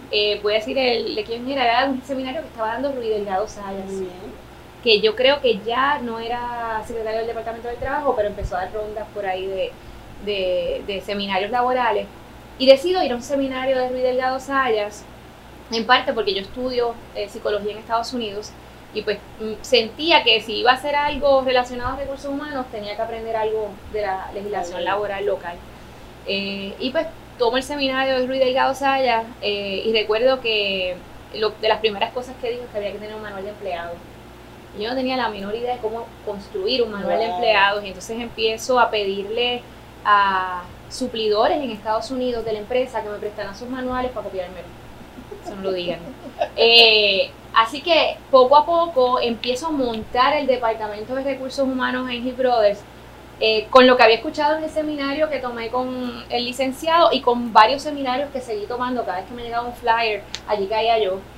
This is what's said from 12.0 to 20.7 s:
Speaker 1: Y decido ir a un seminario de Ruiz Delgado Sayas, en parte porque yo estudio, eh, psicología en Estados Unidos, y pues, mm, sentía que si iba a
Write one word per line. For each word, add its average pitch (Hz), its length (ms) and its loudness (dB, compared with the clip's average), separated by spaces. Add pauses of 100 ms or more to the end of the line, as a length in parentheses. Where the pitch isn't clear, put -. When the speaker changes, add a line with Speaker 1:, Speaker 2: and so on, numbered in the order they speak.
Speaker 1:
Y 262 80 2
decido 349 360 8
ir 247 100 -2
a - 20 -2
un 233 80 -8
seminario 262 560 -2
de 254 100 0
Ruiz 254 140 -2
Delgado 262 360 2
Sayas, 247 680 0 (640)
en 226 160 -2
parte 254 260 4
porque 208 220 0
yo 196 60 -2
estudio, 240 520 -2 (220)
eh, 208 140 -6
psicología 208 420 -4
en 208 80 -10
Estados 226 340 -2
Unidos, 214 380 -6 (420)
y 208 80 -4
pues, 202 160 -2 (220)
mm, 220 140 -6 (100)
sentía 285 600 4
que 220 180 4
si 214 160 -6
iba 214 120 4
a 254 60 8